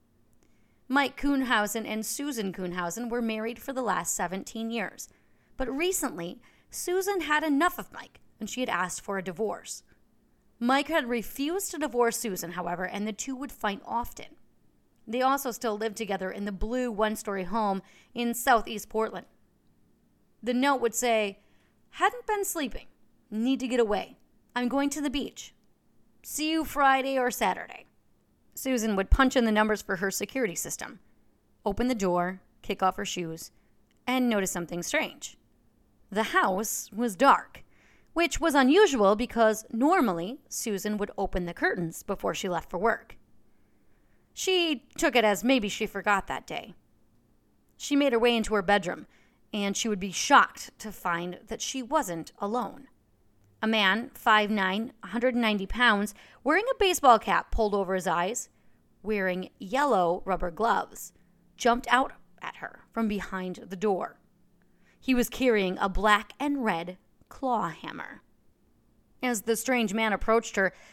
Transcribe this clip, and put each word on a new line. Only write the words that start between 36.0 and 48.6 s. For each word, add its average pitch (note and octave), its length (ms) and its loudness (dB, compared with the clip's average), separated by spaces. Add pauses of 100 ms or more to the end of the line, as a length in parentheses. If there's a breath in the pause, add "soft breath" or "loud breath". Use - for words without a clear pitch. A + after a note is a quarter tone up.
The G3+ 140 -2
house G#3+ 680 0
was G#3 240 -4
dark, - 480 4 (480 soft breath)
which E4+ 280 0
was D#4+ 140 2
unusual C4+ 640 6
because A3 560 2
normally A#3 640 2 (100)
Susan G#3 500 -4
would G3+ 200 -4
open F#3 280 -2
the E3+ 60 -6
curtains F#3 520 -2
before F#3+ 280 -4
she F#3+ 160 -6
left E3+ 220 -4
for E3+ 80 -6
work. - 380 0 (1160)
She E4+ 540 0 (100)
took D4 200 2
it A3+ 80 6
as G#3 180 2
maybe A#3+ 260 2
she G#3+ 160 -4
forgot G3 440 0
that - 180 -6
day. D#3 280 -10 (1000)
She - 200 -2
made C#4 160 4
her A3+ 80 2
way A#3+ 160 4
into G#3+ 180 0
her G3+ 80 2